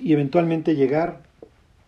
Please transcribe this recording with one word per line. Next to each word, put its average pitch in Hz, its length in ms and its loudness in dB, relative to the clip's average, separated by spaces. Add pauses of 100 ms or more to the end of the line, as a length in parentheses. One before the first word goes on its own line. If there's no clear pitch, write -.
y 156 100 0
eventualmente 160 640 0
llegar 147 480 0 (640)